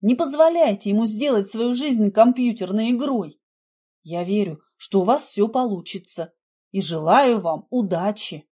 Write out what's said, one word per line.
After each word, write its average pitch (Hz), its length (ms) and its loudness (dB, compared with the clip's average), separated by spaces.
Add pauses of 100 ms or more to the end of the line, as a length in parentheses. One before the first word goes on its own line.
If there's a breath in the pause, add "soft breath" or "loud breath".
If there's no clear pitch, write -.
Не 220 140 4
позволяйте 294 720 2
ему 214 160 2
сделать 214 420 0
свою 240 260 -2
жизнь 240 380 0
компьютерной 226 800 2
игрой. 240 480 -4 (640)
Я 170 200 -6
верю, 185 380 -2 (140)
что - 260 0
у - 20 2
вас 254 220 0
все 208 220 0
получится. 196 880 -6 (380)
И 190 100 -4
желаю 180 580 2
вам 165 300 -4
удачи. 190 840 -4